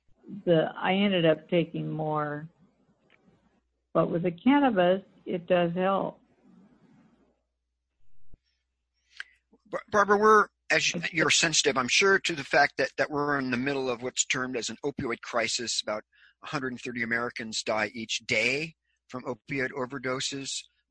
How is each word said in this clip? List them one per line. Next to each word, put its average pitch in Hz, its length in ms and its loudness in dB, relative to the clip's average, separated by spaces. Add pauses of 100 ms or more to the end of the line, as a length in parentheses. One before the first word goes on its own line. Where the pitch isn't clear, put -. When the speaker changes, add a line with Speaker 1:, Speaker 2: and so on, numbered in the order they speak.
(440)
Speaker 1:
the, 160 260 2 (100)
I 185 140 0
ended 196 300 2
up 160 240 2
taking 160 420 -2
more. 151 560 -4 (1500)
But 170 160 2
with 170 120 -2
the 180 80 0
cannabis, 202 720 2 (240)
it 175 200 -6
does 175 280 2
help. 185 440 -2 (3500)
Speaker 2:
Bar-, - 200 -8
Barbara, 202 280 6
we're, 214 280 8 (240)
as 156 220 2
you, 175 80 -4
Speaker 1:
Okay. 165 120 -6
Speaker 2:
you're 156 180 2
sensitive, 151 460 2
I'm 123 120 0
sure, 196 320 4
to - 140 -4
the 139 100 -8
fact 143 320 4
that, 139 220 0
that 139 120 0
we're 143 280 0
in 131 120 -2
the 123 60 0
middle 131 340 -2
of 120 120 -4
what's 127 220 -2
termed 127 320 -4
as 110 120 -4
an 113 160 -10
opioid 135 380 -4
crisis. 113 600 -2
About 107 220 -6 (380)
a - 40 -16
hundred 127 260 -4
and 120 80 -12
thirty 120 220 -6
Americans 117 600 -4
die 107 320 -2
each 113 320 -6
day 127 480 -2 (340)
from 127 160 -14
opioid 131 480 -6
overdoses. 135 920 -8 (260)